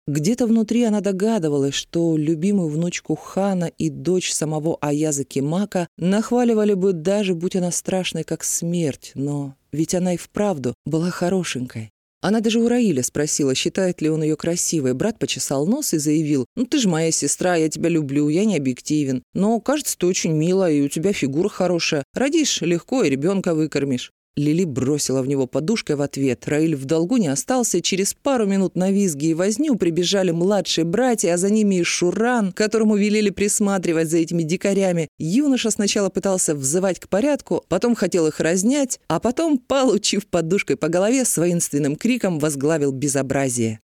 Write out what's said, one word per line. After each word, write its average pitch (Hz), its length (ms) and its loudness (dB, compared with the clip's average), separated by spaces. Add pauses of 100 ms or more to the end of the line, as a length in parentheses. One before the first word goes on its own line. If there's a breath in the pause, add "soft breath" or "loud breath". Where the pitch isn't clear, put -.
Где-то 156 380 0
внутри 226 380 2
она 214 180 2
догадывалась, 180 720 0
что 170 420 0
любимую 165 540 0
внучку 160 460 -4
хана 190 640 -2
и 160 100 -2
дочь 151 420 -2
самого 156 480 -2
Аяза 147 440 0
Кимака 170 640 -2 (100)
нахваливали 214 800 2
бы, 190 180 2
даже 190 400 0
будь 170 220 -4
она 180 160 0
страшной, 175 520 -4
как - 200 -6
смерть. 170 720 -2
Но 139 400 -4 (160)
ведь 156 240 -2
она 180 180 0
и 170 40 -2
вправду 151 580 -2 (100)
была 160 240 0
хорошенькой. 139 800 -4 (320)
Она 208 180 2
даже 220 200 2
у 233 80 4
Раиля 220 360 2
спросила, 147 500 0
считает 180 480 -2
ли 156 80 0
он 156 140 0
её 151 120 0
красивой. 160 600 -2
Брат 202 240 -2
почесал 139 480 -2
нос 262 260 0
и 160 60 0
заявил: 151 560 0
«Ну 233 100 -2
ты 302 140 -2
ж 233 80 2
моя 165 240 2
сестра, 175 440 0
я 160 140 2
тебя 151 180 -2
люблю, 147 420 0
я 175 160 2
не 202 120 2
объективен. 135 640 -2 (140)
Но, 208 240 2
кажется, 277 360 -2
ты 175 120 -2
очень 185 240 0
милая, 170 420 2
и 143 80 2
у 143 60 2
тебя 170 260 -2
фигура 151 360 0
хорошая. 170 540 0 (120)
Родишь 285 480 0
легко 175 400 0
и 151 80 2
ребёнка 175 420 0
выкормишь». 143 580 -2 (260)
Лили 151 280 2
бросила 135 560 0
в 127 60 -2
него 135 200 0
подушкой 156 480 -2
в 139 60 0
ответ. 139 460 -2
Раиль 151 280 2
в 135 80 -6
долгу 165 320 0
не 220 120 2
остался. 185 540 0
Через 196 320 -2
пару 254 320 0
минут 196 300 0
на 185 160 2
визги 175 360 0
и 160 60 2
возню 214 420 0
прибежали 175 560 0
младшие 175 520 0
братья, 208 500 0
а 175 40 2
за 190 120 0
ними 208 260 2
и 175 80 2
Шуран, 196 680 0
которому 214 460 2
велели 208 320 2
присматривать 190 800 0
за 165 80 2
этими 165 260 0
дикарями. 180 640 0 (100)
Юноша 233 540 0
сначала 202 380 0
пытался 185 440 0
взывать 165 460 -2
к - 80 -20
порядку, 247 600 0
потом 226 260 2
хотел 170 320 2
их 151 140 -2
разнять, 208 680 0
а 160 140 -2
потом, 302 360 0
получив 233 680 0
подушкой 170 480 0
по 160 140 -2
голове, 208 340 2
с - 140 -2
воинственным 156 580 0
криком 214 440 0
возглавил 143 520 0
безобразие. 131 920 -2